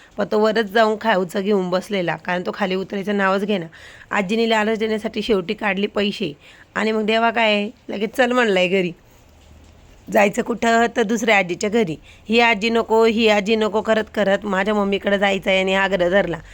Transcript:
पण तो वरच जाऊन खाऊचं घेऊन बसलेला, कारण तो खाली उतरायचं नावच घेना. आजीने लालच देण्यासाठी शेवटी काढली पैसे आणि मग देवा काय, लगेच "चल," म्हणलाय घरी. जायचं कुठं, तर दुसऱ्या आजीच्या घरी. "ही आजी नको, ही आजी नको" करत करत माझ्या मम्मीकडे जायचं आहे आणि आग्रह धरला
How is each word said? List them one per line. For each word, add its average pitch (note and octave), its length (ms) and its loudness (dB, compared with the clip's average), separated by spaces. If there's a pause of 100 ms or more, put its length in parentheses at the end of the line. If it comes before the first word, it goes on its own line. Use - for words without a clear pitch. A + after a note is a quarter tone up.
(180)
पण G3+ 140 -2
तो A3 80 2
वरच G#3+ 260 2
जाऊन G#3+ 360 2
खाऊचं G3 400 0
घेऊन F#3+ 280 0
बसलेला, F3+ 460 -2
कारण F3+ 300 -4
तो G#3 80 -6
खाली F#3 220 -2
उतरायचं G3 420 -4
नावच G3 260 0
घेना. G3 220 -2 (460)
आजीने G#3+ 380 0
लालच A3 300 0
देण्यासाठी G#3+ 420 -4
शेवटी G3+ 320 0
काढली G3+ 340 -2
पैसे G3+ 460 -2 (420)
आणि G#3+ 160 0
मग A3 140 0
देवा A3+ 260 2
काय, G#3+ 380 0 (200)
लगेच G#3 280 -4
"चल," B3 140 2
म्हणलाय G3+ 360 2
घरी. F3+ 240 0 (1200)
जायचं G#3 280 2
कुठं, A3+ 440 0 (120)
तर B3+ 40 2
दुसऱ्या A3 360 2
आजीच्या F3+ 320 -2
घरी. F#3+ 260 0 (340)
"ही A3+ 100 4
आजी A3+ 300 2
नको, A3+ 360 2
ही A3+ 220 2
आजी G#3 280 2
नको" G#3+ 260 0
करत A3 220 0 (120)
करत G3 280 2
माझ्या G3 300 -2
मम्मीकडे G3+ 460 0
जायचं G3 300 -2
आहे F#3+ 100 2
आणि F#3+ 140 0
आग्रह F#3+ 360 2
धरला F3 280 0 (160)